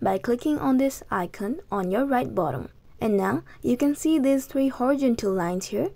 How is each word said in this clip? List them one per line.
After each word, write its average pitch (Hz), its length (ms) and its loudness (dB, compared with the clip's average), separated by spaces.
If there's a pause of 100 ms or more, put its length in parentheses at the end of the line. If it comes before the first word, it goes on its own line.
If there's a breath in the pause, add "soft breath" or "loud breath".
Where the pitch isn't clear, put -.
by 190 160 0
clicking 247 420 -2
on 262 200 2
this 269 320 0
icon 202 500 -4 (100)
on 190 200 -2
your 247 160 2
right 254 280 -2
bottom. 151 360 -2 (280)
And 208 200 2
now 202 240 0 (180 loud breath)
you 247 160 2
can 285 180 2
see 320 240 2
these 269 280 2
three 269 220 0
horizontal 254 680 2
lines 180 320 -2
here. 254 300 -2